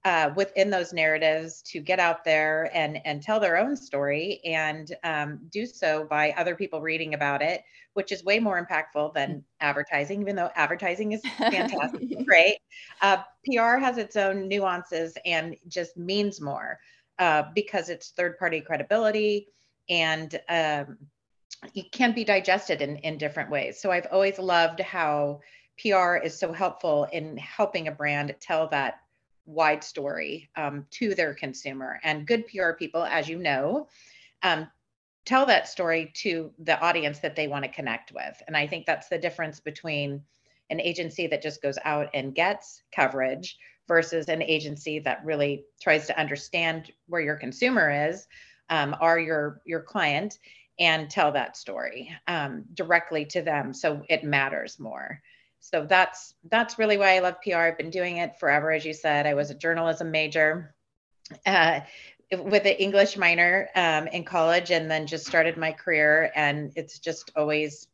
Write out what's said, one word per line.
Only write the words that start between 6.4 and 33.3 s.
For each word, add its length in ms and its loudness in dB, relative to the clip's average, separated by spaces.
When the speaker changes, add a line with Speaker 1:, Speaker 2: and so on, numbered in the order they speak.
Speaker 1:
people 240 -6
reading 360 -4
about 260 0
it, 220 -2
which 180 -2
is 100 -10
way 160 4
more 260 0
impactful 480 -2
than 240 -2
Speaker 2:
Mm. 60 -14
Speaker 1:
advertising, 640 -2
even 140 -2
though 200 -2
advertising 560 -2
is 100 -6
Speaker 2:
<laughs> 160 -10
Speaker 1:
fantastic, 880 -2
great. 340 6
Uh, 160 4
P 140 0
R 200 4
has 200 0
its 180 -6
own 320 0
nuances 760 -2
and 300 -2
just 300 -8
means 420 -2
more, 400 -8
uh, 240 4
because 360 -2
it's 220 -12
third-party 500 -2
credibility 840 0
and, 580 0
um, 500 -2
it 180 -12
can 200 2
be 120 -2
digested 600 2
in, 140 -6
in 200 -6
different 320 -6
ways. 320 -4
So 80 -2
I've 220 0
always 260 2
loved 440 2
how 580 -2
P 160 0
R 220 4
is 220 -4
so 160 -2
helpful 580 0
in 260 -8
helping 500 -4
a 40 -6
brand 480 -2
tell 280 0
that 320 -2
wide 360 2
story, 760 -8
um, 320 -6
to 260 -2
their 180 0
consumer. 680 -10
And 240 -2
good 180 2
P 140 -10
R 160 2
people, 280 -4
as 240 0
you 120 -8